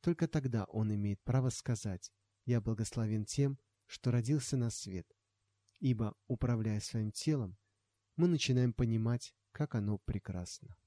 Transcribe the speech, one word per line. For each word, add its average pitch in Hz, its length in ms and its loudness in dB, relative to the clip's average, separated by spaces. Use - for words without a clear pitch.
Только 170 280 0
тогда 120 380 0
он 107 280 0
имеет 101 280 0
право 127 260 2
сказать: - 640 -4
"Я 120 160 2
благословен 110 640 0
тем, 139 340 0
что - 260 -2
родился 127 440 0
на 117 140 0
свет", 92 420 -8
ибо, 113 340 0
управляя 113 500 0
своим 107 320 -2
телом, 117 480 -2
мы 175 140 6
начинаем 127 440 4
понимать, 113 640 0
как - 220 -4
оно 104 240 0
прекрасно. - 800 -6